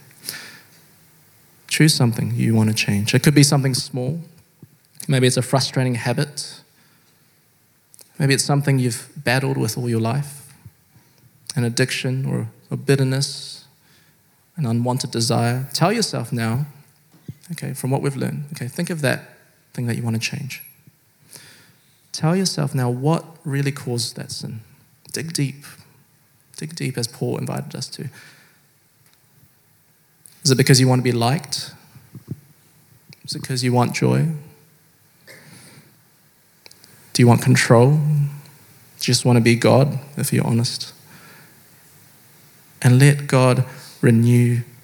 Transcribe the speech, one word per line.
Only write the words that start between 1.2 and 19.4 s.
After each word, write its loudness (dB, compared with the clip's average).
Choose 4
something 0
you 2
want 4
to 0
change. 0
It 2
could 4
be 8
something 2
small. -6
Maybe 4
it's 2
a 2
frustrating 0
habit. -6
Maybe 2
it's 0
something 2
you've -2
battled -2
with -2
all -4
your 0
life, -4
an 0
addiction -2
or -4
a -4
bitterness, -2
an -4
unwanted -2
desire. 0
Tell 2
yourself -4
now, -2
okay, -10
from -6
what -2
we've -4
learned, -6
okay, -10
think -6
of -8
that -2